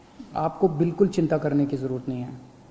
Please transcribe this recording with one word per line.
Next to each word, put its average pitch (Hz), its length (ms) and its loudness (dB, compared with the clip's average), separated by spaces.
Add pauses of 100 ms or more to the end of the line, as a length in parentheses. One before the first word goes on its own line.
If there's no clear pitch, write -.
(360)
आपको 165 340 0
बिल्कुल 170 380 2
चिंता 165 300 2
करने 143 280 2
की 139 120 -4
ज़रूरत 127 320 -4
नहीं 127 120 -4
है। 127 80 -8 (420)